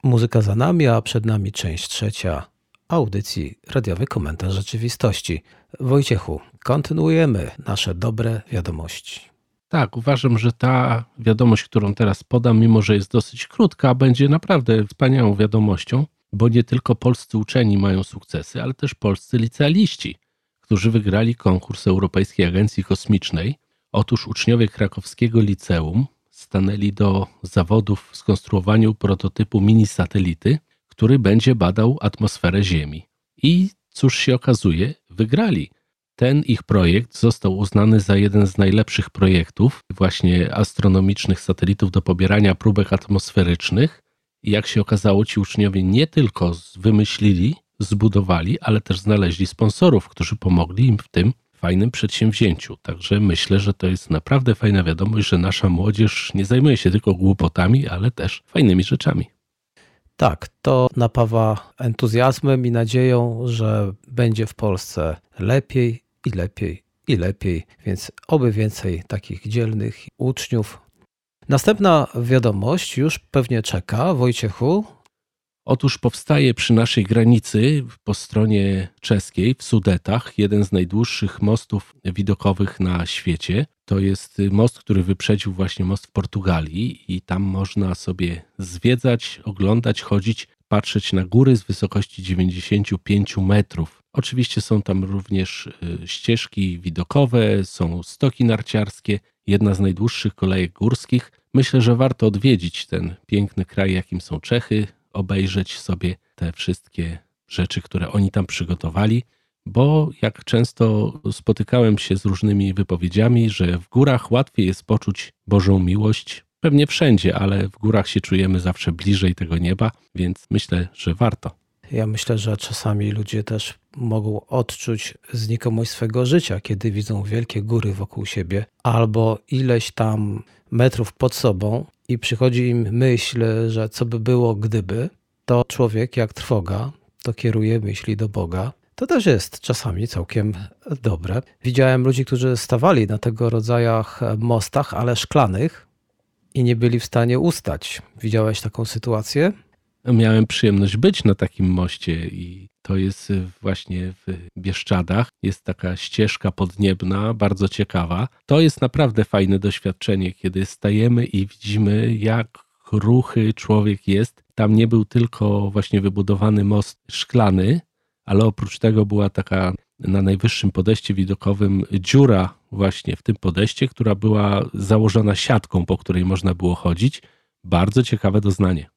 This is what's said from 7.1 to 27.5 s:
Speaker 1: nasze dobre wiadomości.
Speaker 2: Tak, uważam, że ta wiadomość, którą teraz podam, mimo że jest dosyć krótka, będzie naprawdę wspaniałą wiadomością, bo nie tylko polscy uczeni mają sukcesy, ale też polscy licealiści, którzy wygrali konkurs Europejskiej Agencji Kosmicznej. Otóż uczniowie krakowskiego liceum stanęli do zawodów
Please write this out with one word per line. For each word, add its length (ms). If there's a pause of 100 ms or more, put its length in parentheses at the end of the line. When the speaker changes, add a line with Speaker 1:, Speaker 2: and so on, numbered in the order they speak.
Speaker 1:
nasze 280
dobre 480 (100)
wiadomości. 680 (480)
Speaker 2:
Tak, 280
uważam, 420
że 140
ta 520 (140)
wiadomość, 460
którą 300
teraz 300
podam, 360
mimo 220
że 120
jest 180
dosyć 340
krótka, 480
będzie 340
naprawdę 580
wspaniałą 480
wiadomością, 720 (260)
bo 160
nie 160
tylko 300
polscy 440
uczeni 400
mają 240
sukcesy, 600
ale 120
też 200
polscy 440
licealiści, 760 (440)
którzy 300
wygrali 440
konkurs 520
Europejskiej 600
Agencji 380
Kosmicznej. 720 (380)
Otóż 360
uczniowie 400
krakowskiego 720
liceum 680 (240)
stanęli 640
do 340 (160)
zawodów 680